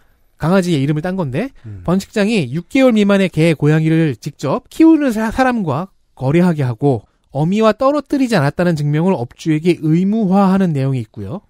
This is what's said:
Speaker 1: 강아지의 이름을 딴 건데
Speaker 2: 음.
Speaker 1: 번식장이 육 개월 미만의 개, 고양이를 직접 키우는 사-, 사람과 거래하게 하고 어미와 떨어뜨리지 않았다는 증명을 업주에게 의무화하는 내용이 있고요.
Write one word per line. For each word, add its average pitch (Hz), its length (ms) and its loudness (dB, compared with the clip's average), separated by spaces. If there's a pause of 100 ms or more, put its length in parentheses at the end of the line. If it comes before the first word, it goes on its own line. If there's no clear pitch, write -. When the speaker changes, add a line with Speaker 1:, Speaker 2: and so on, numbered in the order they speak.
(380)
Speaker 1:
강아지의 175 440 0
이름을 151 200 -2
딴 185 140 -6
건데 175 340 -6 (140)
Speaker 2:
음. 101 200 -16
Speaker 1:
번식장이 196 680 -2
육 170 160 -8
개월 262 240 4
미만의 202 380 2
개, 160 240 2
고양이를 160 600 0
직접 151 520 -8
키우는 320 440 4
사-, 220 180 -4
사람과 202 580 -2 (260)
거래하게 156 480 0
하고 127 400 -2 (280)
어미와 196 420 0
떨어뜨리지 269 640 0
않았다는 165 400 0
증명을 151 380 0
업주에게 156 640 -2
의무화하는 190 920 2
내용이 135 280 -2
있고요. 113 500 -12